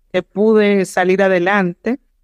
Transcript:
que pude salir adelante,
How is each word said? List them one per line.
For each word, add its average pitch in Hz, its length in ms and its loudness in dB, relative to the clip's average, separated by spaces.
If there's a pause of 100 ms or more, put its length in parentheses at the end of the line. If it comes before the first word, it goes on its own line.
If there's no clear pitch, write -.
(120)
que 180 100 -4
pude 208 640 0
salir 185 380 -2
adelante, 190 760 -2 (260)